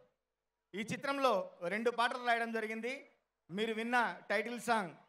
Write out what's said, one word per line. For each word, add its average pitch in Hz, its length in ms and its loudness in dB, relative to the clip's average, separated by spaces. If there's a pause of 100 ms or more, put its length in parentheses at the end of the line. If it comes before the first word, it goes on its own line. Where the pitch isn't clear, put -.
(760)
ఈ 196 40 -4
చిత్రంలో 262 720 2 (100)
రెండు 214 300 0
పాటలు 247 360 0
రాయడం 233 240 2
జరిగింది. 226 600 -6 (400)
మీరు 220 220 -2
విన్న 226 460 0 (100)
టైటిల్ 220 320 0
సాంగ్ 202 340 0 (140)